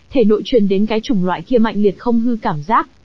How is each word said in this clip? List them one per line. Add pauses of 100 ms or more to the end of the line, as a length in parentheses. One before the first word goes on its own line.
thể
nội
truyền
đến
cái
chủng
loại
kia
mạnh
liệt
không
hư
cảm
giác, (160)